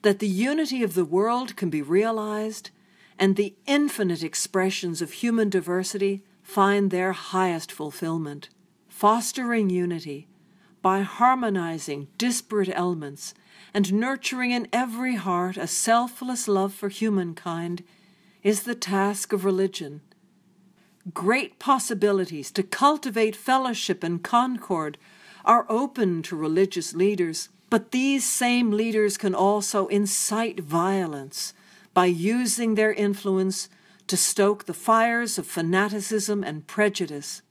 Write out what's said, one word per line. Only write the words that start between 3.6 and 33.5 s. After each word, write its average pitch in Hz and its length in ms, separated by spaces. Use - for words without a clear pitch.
infinite 226 580
expressions 185 760
of 165 120
human 226 360
diversity 190 760
find 202 480
their 185 220
highest 180 580
fulfillment. 151 800
Fostering 226 840
unity 165 560
by 190 220
harmonizing 185 1040
disparate 214 560
elements 156 580
and 196 200
nurturing 254 580
in 247 220
every 247 420
heart 180 420
a 170 120
selfless 240 800
love 196 260
for 202 140
humankind 175 960
is 202 220
the 240 100
task 196 580
of 190 120
religion. 185 560
Great 226 460
possibilities 202 920
to 190 140
cultivate 226 720
fellowship 254 680
and 170 220
concord 226 760
are 233 240
open 220 540
to 170 120
religious 165 580
leaders, 175 580
but 226 220
these 262 360
same 247 420
leaders 214 460
can 190 180
also 196 520
incite 208 720
violence 165 960
by 180 120
using 220 680
their 214 180
influence 190 760